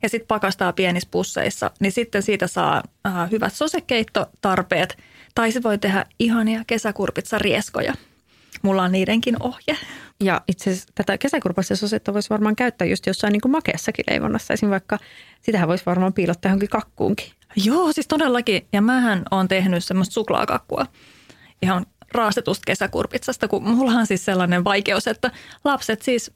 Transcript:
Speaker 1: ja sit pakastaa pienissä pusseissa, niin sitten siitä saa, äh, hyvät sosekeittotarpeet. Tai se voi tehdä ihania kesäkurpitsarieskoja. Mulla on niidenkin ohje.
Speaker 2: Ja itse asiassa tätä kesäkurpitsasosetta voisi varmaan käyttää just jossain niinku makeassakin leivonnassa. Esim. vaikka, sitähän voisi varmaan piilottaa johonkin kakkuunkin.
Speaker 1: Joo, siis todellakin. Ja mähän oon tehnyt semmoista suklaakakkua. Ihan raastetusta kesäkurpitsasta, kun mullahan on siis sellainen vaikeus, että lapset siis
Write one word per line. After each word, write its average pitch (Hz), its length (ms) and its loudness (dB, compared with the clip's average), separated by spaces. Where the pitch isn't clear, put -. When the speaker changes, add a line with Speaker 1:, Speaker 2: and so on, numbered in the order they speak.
Speaker 1:
ja 226 60 -2
sit 226 200 -4
pakastaa 196 440 0
pienissä 180 380 0
pusseissa, - 600 -2
niin 196 120 0
sitten 226 300 -2
siitä 196 240 0
saa, 156 360 0
äh, 180 240 -4
hyvät 220 240 -2
sosekeittotarpeet. 208 1400 -2
Tai 226 180 2
se 240 100 -2
voi 208 160 2
tehdä 196 260 0
ihania 226 480 2
kesäkurpitsarieskoja. 208 1300 -2
Mulla 190 200 2
on 180 100 2
niidenkin 214 500 0
ohje. - 360 -6
Speaker 2:
Ja 190 280 2
itse 190 220 -2
asiassa 185 240 -4
tätä 196 240 -2
kesäkurpitsasosetta 202 960 -2
voisi 208 160 -2
varmaan 214 260 2
käyttää 233 320 0
just 185 180 -2
jossain 202 260 0
niinku 214 160 0
makeassakin - 600 -2
leivonnassa. - 440 0
Esim. 214 160 0
vaikka, 196 280 -2
sitähän 180 260 2
voisi 185 180 0
varmaan 180 260 2
piilottaa 175 360 0
johonkin 196 200 2
kakkuunkin. - 580 -2
Speaker 1:
Joo, 311 280 4
siis - 160 -2
todellakin. 240 640 2
Ja 202 100 4
mähän 233 480 2
oon 190 180 2
tehnyt 185 360 2
semmoista 185 280 0
suklaakakkua. - 760 -2
Ihan 185 240 0
raastetusta 208 540 0
kesäkurpitsasta, - 840 -4
kun 196 200 0
mullahan 240 320 4
on 220 60 2
siis 185 180 -2
sellainen 180 400 2
vaikeus, 202 420 0
että 240 240 -2
lapset 254 380 0
siis 240 340 0